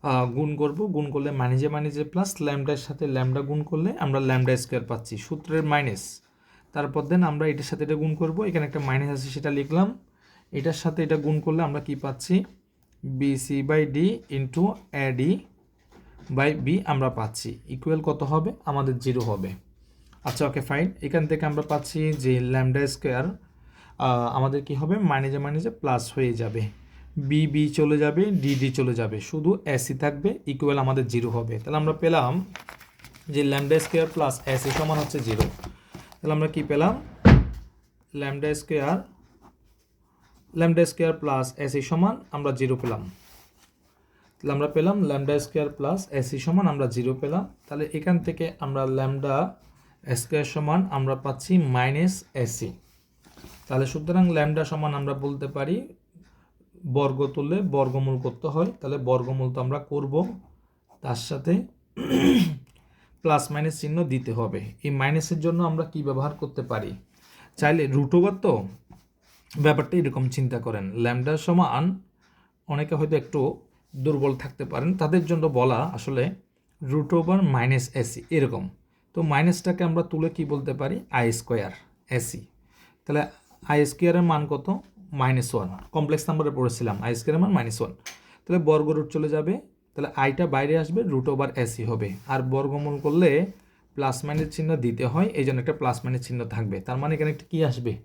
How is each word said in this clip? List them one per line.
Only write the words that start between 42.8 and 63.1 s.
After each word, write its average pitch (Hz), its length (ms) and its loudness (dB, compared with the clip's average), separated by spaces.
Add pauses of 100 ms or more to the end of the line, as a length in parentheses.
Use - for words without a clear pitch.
তাহলে - 1500 -14
আমরা 143 160 0
পেলাম 180 360 2
lambda 143 340 0
স্কয়ার 143 300 -2
প্লাস 156 420 -4
এসি 135 280 -2
সমান 170 280 2
আমরা 139 200 2
জিরো 123 280 -2
পেলাম। 160 400 -4 (140)
তাহলে 151 240 -4
এখান 170 260 2
থেকে 165 420 -4
আমরা 135 260 -2
lambda 135 500 0 (800)
স্কয়ার 147 280 -2
সমান 156 460 0
আমরা 135 260 0
পাচ্ছি 139 420 0
মাইনাস 143 640 2 (100)
এসি। 117 380 -4 (960)
তাহলে 135 180 0
সুতরাং 175 420 2
lambda 151 360 2
সমান 151 300 -2
আমরা 139 200 -2
বলতে 139 320 -6
পারি 147 420 -4 (960)
বর্গ 135 400 0
তুললে 151 360 -2
বর্গমূল 135 580 0
করতে 127 280 -6
হয়, 165 320 0
তাহলে 139 180 -4
বর্গমূল 127 560 0
তো 131 60 -4
আমরা 131 180 -2
করব, 147 600 -2 (600)
তার 131 140 -4
সাথে 143 520 0 (300)
<clears throat> - 1300 0